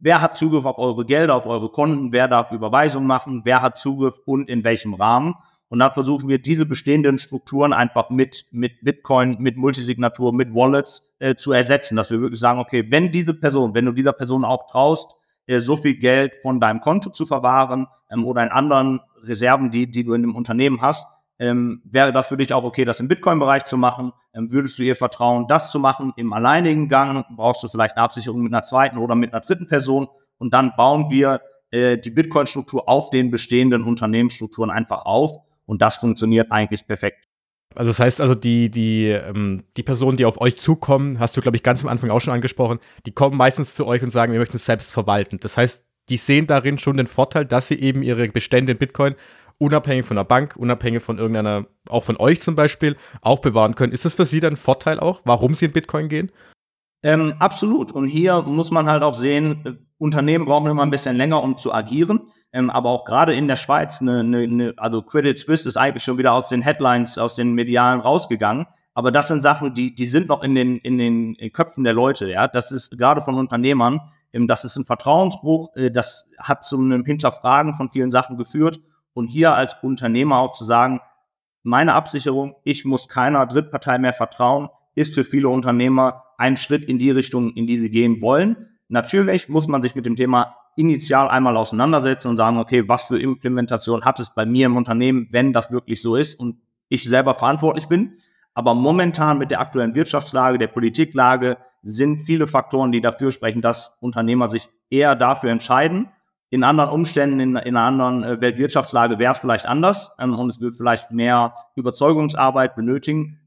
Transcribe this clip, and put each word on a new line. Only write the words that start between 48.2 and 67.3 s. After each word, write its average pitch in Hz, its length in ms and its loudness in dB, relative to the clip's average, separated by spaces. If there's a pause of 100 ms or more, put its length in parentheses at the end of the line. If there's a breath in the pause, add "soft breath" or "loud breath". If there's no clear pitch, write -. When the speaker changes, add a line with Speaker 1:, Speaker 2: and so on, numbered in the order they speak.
Speaker 2:
Bestände 127 440 0
in 110 60 -4
Bitcoin 139 360 0 (440 soft breath)
unabhängig 143 460 2
von 107 140 -4
der 98 60 0
Bank, 131 300 2
unabhängig 120 480 -2
von 113 140 -6
irgendeiner, 107 480 -2 (240)
auch 117 160 -2
von 110 140 -4
euch 147 240 2
zum 165 120 -2
Beispiel, 147 420 0 (260 loud breath)
aufbewahren 113 520 2
können. 123 200 0
Ist 120 100 -6
das 160 100 -2
für 180 120 2
sie 147 140 -2
dann 156 120 0
ein 143 60 -6
Vorteil 156 420 0
auch, 175 240 -2
warum 120 300 2
sie 160 100 -2
in 151 80 0
Bitcoin 156 380 -4
gehen? 160 200 -4 (720 soft breath)
Speaker 1:
Ähm, 156 360 2
absolut. 196 520 0
Und 135 180 -2
hier 170 340 2
muss 156 280 -2
man 160 160 2
halt 151 160 2
auch 147 120 2
sehen, 143 500 0
äh, 131 80 -10 (240)
Unternehmen 156 480 0
brauchen 147 260 2
immer 147 120 0
ein 147 80 0
bisschen 139 260 -2
länger, 147 260 2
um 131 140 -2
zu - 160 -6
agieren. 139 560 0 (240 soft breath)
Ähm, 127 180 -2
aber 123 200 0
auch 123 140 -2
gerade 147 300 2
in 143 140 0
der 131 80 0
Schweiz, 147 440 -2
ne, 123 220 0
ne, 120 240 0
ne, 120 300 -2
also 113 260 -4
Credit 143 360 0
Suisse 156 300 -2
ist 107 80 -4
eigentlich 131 280 -2
schon 127 140 -4
wieder 127 160 4
aus 127 140 -2
den 120 140 -2
Headlines, 123 560 0
aus 117 160 -2